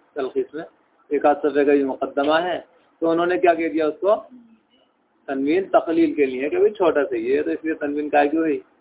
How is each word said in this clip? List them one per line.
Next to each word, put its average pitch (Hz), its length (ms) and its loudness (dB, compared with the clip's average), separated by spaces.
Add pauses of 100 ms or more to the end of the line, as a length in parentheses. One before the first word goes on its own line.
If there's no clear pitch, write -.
(160)
तलख़ीस 135 380 -6
में 160 100 -12 (460)
एक 147 160 0
आध 147 120 4
सफ़े 143 260 0
का 143 80 4
भी 143 120 4
मुक़द्दमा 139 560 -2
है, 175 180 -4 (440)
तो 165 80 0
उन्होंने 170 280 0
क्या 170 160 4
कह 160 140 -2
दिया 156 200 -2
उसको? 185 260 0 (1120)
तनवीन 143 420 -2
तकलील 165 440 2
के 147 120 2
लिए 131 240 -4
कि 175 60 -4
भाई 202 160 4
छोटा 156 300 2
सा - 140 -4
ही 113 100 -4
है, 139 160 2
तो 165 80 -4
इसलिए 160 260 -4
तनवीन 147 340 -6
क्या 147 140 4
की 147 120 0
हुई? 160 200 0 (240)